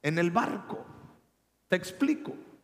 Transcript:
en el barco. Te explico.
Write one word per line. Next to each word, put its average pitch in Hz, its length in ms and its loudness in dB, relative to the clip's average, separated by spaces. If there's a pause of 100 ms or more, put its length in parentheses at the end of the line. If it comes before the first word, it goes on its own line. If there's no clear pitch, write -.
en 156 160 2
el 170 120 6
barco. - 540 0 (840)
Te 185 80 4
explico. - 580 -2 (300)